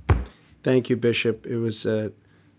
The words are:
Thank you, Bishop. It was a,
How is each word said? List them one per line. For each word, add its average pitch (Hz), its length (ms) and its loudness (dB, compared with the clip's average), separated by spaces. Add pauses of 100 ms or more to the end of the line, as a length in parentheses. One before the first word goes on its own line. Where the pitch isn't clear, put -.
(600)
Thank 127 300 2
you, 123 40 4
Bishop. 113 520 0
It 120 100 -6
was 113 300 -2
a, 107 240 -2 (480)